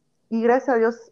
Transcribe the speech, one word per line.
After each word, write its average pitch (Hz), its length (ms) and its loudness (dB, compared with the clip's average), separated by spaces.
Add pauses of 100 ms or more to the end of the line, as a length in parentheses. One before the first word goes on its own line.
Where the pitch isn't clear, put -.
(300)
Y 226 140 -4
gracias 254 320 2
a 226 40 2
Dios, 233 320 -2